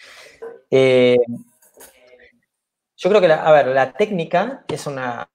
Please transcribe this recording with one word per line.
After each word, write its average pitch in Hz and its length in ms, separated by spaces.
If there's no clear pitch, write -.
eh, 127 460
yo 180 140
creo 208 100
que, 180 60
la, 156 160
a 160 80
ver, 143 160
la 131 280
técnica 208 760
es 151 180
una, 127 480